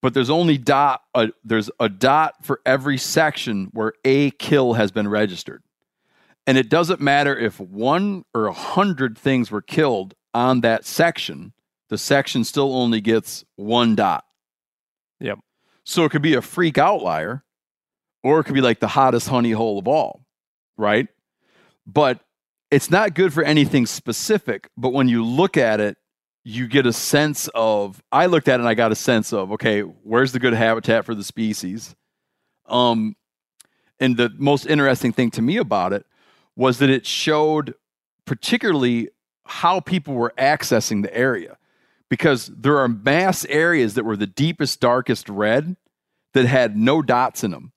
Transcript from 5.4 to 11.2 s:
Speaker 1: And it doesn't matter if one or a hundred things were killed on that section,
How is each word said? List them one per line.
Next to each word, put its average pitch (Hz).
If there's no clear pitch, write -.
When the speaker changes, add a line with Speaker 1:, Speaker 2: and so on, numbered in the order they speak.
Speaker 1:
And 131
it 131
doesn't 165
matter 143
if 110
one 143
or 110
a 95
hundred 139
things 131
were 104
killed 113
on 123
that 113
section, -